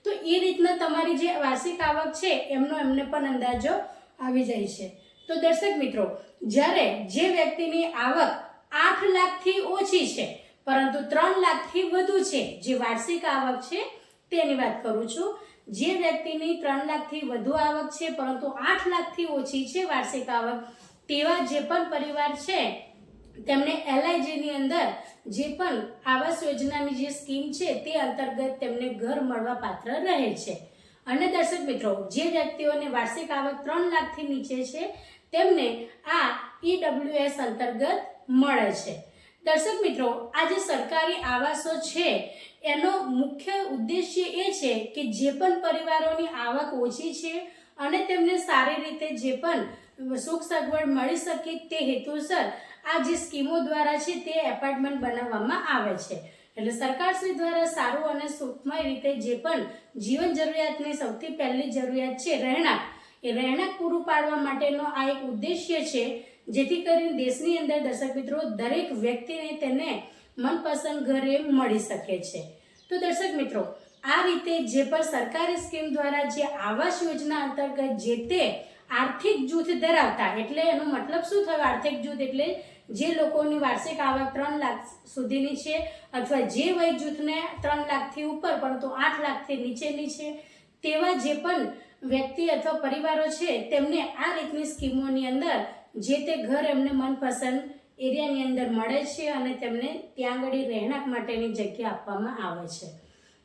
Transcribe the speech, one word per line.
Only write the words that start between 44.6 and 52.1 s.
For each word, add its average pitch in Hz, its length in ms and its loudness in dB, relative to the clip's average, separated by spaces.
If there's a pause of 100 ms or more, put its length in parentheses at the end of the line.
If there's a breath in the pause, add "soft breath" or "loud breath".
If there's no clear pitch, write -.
કે 294 80 -4
જે 254 280 0
પણ 349 300 2
પરિવારોની 320 640 2
આવક 262 460 -2
ઓછી 254 400 -2
છે 330 340 -6 (300 loud breath)
અને 302 280 0
તેમને 359 320 4
સારી 294 460 2
રીતે 302 340 -6
જે 254 200 0
પણ 262 800 -4
સુખ 320 280 -4
સગવડ 311 420 0
મળી 277 300 2
શકે 330 400 -4
તે - 200 -8
હેતુસર 285 720 0 (400 loud breath)